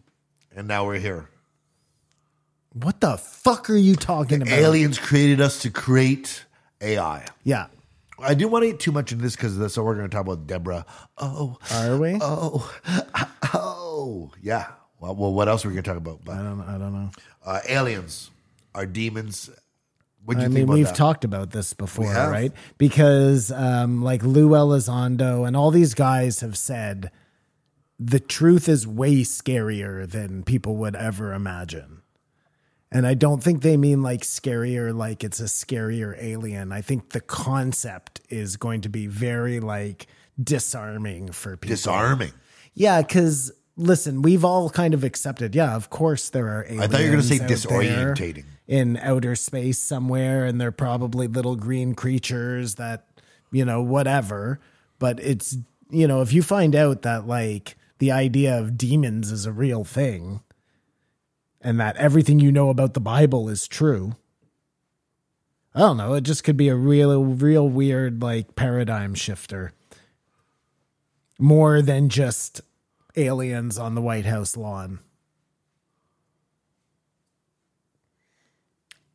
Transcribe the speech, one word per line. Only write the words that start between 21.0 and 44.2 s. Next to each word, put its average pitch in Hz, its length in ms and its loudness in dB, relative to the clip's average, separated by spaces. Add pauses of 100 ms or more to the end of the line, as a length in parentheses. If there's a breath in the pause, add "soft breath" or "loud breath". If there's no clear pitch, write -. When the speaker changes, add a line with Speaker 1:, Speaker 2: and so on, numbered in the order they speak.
Speaker 2:
about 98 280 -4
this 104 220 -6
before, 104 320 -6
Speaker 1:
We 101 60 0
have. 117 200 0
Speaker 2:
right? 117 200 -2 (260 loud breath)
Because, 139 760 6
um, 123 500 0
like, 123 220 -2
Lou 147 260 6
Elizondo 127 1000 2
and 123 80 0
all 147 140 4
these 160 240 6
guys 131 460 2
have 110 180 -8
said 101 540 -8 (880)
the 120 200 2
truth 170 480 4
is 131 200 2
way 131 340 2
scarier 104 880 -4
than 95 340 -8
people 110 340 -2
would 107 180 -4
ever 104 380 -6
imagine. 87 680 -10 (880)
And 127 140 2
I 127 80 2
don't 139 300 2
think 165 180 2
they 156 160 4
mean, 143 240 4
like, 127 200 -4
scarier, 120 760 -4
like 110 280 -6
it's 101 160 -8
a 117 60 -8
scarier 110 760 -6
alien. 110 520 -8
I 101 100 -8
think 123 280 -6
the 117 120 -8
concept 127 1080 -6
is 104 280 -8
going 113 240 -6
to 107 80 -8
be 107 180 -8
very, 120 520 -4
like, 104 480 -10 (340 soft breath)
disarming 107 920 -6
for 95 240 -12
people. 104 180 -6
Speaker 1:
Disarming? 104 560 0 (420 soft breath)
Speaker 2:
Yeah, 185 300 4
'cause, 151 480 2 (260)
listen, 160 440 2